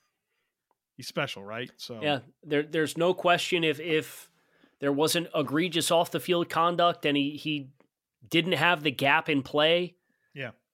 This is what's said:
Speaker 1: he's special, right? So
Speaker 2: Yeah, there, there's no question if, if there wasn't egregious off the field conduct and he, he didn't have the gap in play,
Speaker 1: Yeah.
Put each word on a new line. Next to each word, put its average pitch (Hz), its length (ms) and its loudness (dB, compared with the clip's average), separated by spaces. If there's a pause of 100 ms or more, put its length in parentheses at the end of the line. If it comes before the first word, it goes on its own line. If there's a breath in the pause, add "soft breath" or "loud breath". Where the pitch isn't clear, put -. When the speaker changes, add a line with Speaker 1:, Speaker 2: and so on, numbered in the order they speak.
(960)
Speaker 1:
he's - 120 -14
special, 135 360 -6
right? 113 340 -10
So 117 240 -14
Speaker 2:
Yeah, 147 180 0 (240)
there, 151 200 0
there's 151 340 -2
no 175 160 2
question 175 500 2
if, 151 160 0
if 156 500 -4 (500 soft breath)
there 139 140 0
wasn't 165 420 2
egregious 156 560 0
off 170 200 4
the 160 80 -2
field 175 300 0
conduct 170 560 2
and 143 120 2
he, 143 200 0
he 143 320 -6 (600)
didn't 170 240 0
have 160 300 2
the 151 80 0
gap 143 380 2
in 143 120 2
play, 165 540 0 (400)
Speaker 1:
Yeah. 131 160 -12 (220)